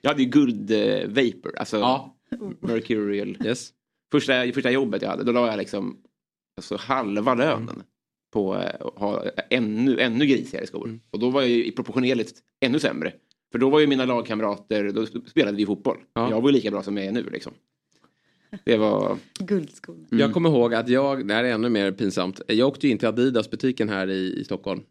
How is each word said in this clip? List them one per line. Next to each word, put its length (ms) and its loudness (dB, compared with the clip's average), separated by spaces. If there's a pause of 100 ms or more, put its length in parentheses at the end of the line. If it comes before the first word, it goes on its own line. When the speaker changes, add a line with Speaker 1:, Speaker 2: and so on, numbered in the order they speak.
Speaker 1:
jag 100 2
hade 120 2
ju 60 2
guld, 420 2
eh, 360 2
vapor, 520 -2
alltså 200 -4
Speaker 2:
Ja. 360 0 (460)
Speaker 1:
Mercurial. 840 -2
Speaker 2:
Yes. 260 -4 (420)
Speaker 1:
Första, 400 2
första 180 0
jobbet 320 0
jag 60 -4
hade, 160 -4
då 80 2
la 180 2
jag 80 -4
liksom, 380 -6 (600)
alltså, 200 -8
halva 580 -2
lönen 340 0
Speaker 2:
Mm. 140 -12 (500)
Speaker 1:
på, 220 0
eh, 320 -6
att 120 -10
ha 260 -2 (260)
ännu, 500 2
ännu 260 2
grisigare 400 0
skor. 180 -10
Speaker 2:
Mm. 160 -10 (100)
Speaker 1:
Och 80 -6
då 120 2
var 100 2
jag 100 2
ju 140 4
i 80 -2
proportionerligt 640 -2 (260)
ännu 200 2
sämre. 320 -2 (400)
För 60 -4
då 120 4
var 100 6
ju 60 6
mina 180 2
lagkamrater, 880 -2
då 140 -2
spelade 500 0
vi 100 2
fotboll. 300 -2 (180)
Speaker 2:
Ja. 160 0
Speaker 1:
Jag 100 0
var 80 4
ju 60 6
lika 160 2
bra 120 -4
som 140 -6
jag 100 -4
är 60 -4
nu, 200 -4
liksom. 200 -10 (1120)
Det 120 4
var 400 2 (220)
Speaker 3:
Guldskorna. 600 -6 (120)
Speaker 1:
Mm. 100 2
Speaker 2:
Jag 120 2
kommer 180 2
ihåg 240 4
att 140 0
jag, 400 2
det 60 2
här 100 2
är 80 0
ännu 160 0
mer 240 2
pinsamt, 540 -2
jag 220 4
åkte 180 -2
ju 60 4
in 60 0
till 100 2
Adidas-butiken 800 0
här 220 -2
i, 300 -2
i 40 -8
Stockholm. 360 -6 (100)